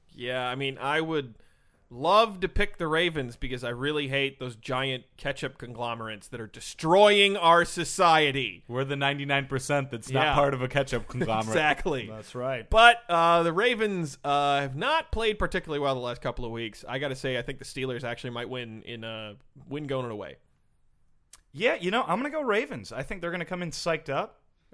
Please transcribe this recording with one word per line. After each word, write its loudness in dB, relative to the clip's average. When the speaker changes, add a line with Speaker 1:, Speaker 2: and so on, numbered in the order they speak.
Speaker 1:
Yeah, -6
I -4
mean, -6
I 0
would -4
love 2
to -4
pick -2
the -4
Ravens -2
because -8
I -6
really -4
hate -2
those -10
giant -4
ketchup -8
conglomerates -8
that -10
are -10
destroying 6
our 8
society. 2
Speaker 2:
We're -2
the -4
ninety-nine 0
percent -2
that's -10
not 2
Speaker 1:
Yeah. 4
Speaker 2:
part 4
of -4
a -2
ketchup -2
conglomerate. -2
Speaker 1:
<laughs> -4
Exactly. 0
Speaker 3:
That's -14
right. -6
Speaker 1:
But, 10
uh, 6
the 0
Ravens, 0
uh, 2
have -6
not -2
played 0
particularly -4
well 0
the -2
last -6
couple -6
of -8
weeks. -8
I -6
gotta -4
say, -4
I -4
think -10
the -16
Steelers -6
actually -8
might -8
win -10
in -12
a -12
win -6
going -4
away. -10
Speaker 3:
Yeah, 0
you -2
know, 2
I'm 0
gonna -4
go -4
Ravens. -2
I -8
think -10
they're -6
gonna -6
come -8
in -6
psyched -4
up. -4